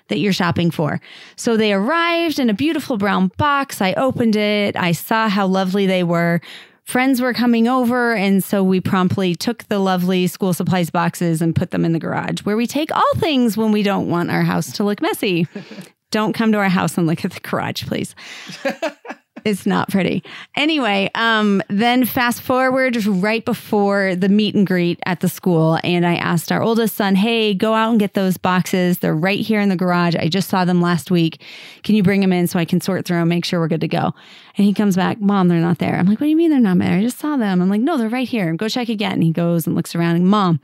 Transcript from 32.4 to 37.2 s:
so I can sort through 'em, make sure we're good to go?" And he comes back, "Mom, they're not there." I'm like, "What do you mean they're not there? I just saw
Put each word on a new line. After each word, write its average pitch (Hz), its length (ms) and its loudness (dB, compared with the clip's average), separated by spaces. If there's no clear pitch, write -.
so 180 120 -2
I 165 60 0
can 175 160 0
sort - 240 -4
through 175 120 -2
'em, 170 120 0
make 170 160 0
sure 175 140 -2
we're 165 80 0
good 160 140 -2
to 160 60 -2
go?" 165 260 -2
And 202 80 4
he 202 80 4
comes 202 220 2
back, 180 260 0
"Mom, 196 260 2
they're 170 120 4
not 170 200 0
there." 180 160 -2
I'm 175 100 0
like, 208 140 2
"What 294 60 -2
do 302 60 2
you 311 60 2
mean 330 140 4
they're 277 80 2
not 185 200 4
there? 180 180 0
I 190 40 2
just 240 180 -2
saw 302 180 -2